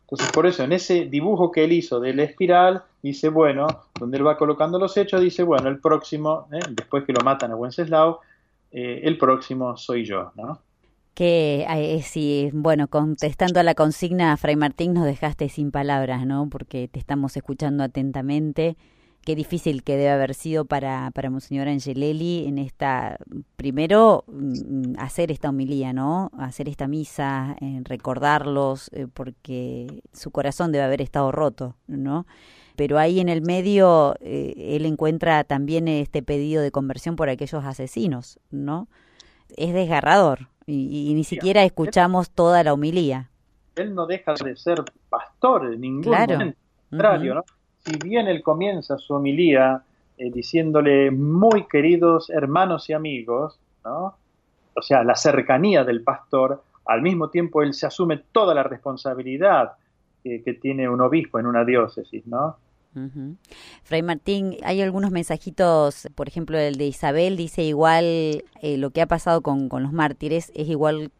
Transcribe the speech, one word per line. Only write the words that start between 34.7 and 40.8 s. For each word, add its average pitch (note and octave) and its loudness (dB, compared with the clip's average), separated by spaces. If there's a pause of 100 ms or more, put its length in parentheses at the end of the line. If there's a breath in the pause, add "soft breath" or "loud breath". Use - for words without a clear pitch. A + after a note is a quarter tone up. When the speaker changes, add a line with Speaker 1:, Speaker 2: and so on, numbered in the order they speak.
Speaker 2:
él D3+ -2
encuentra D#3 2
también D3 -2
este D3 -2
pedido D3 -2
de C#3 0
conversión C#3 -6
por D#3 0
aquellos C#3 -6
asesinos, C3+ -6 (120)
¿no? C#3+ -6 (680 soft breath)
Es F3 -2
desgarrador, E3 4 (180)
y, C#3 -4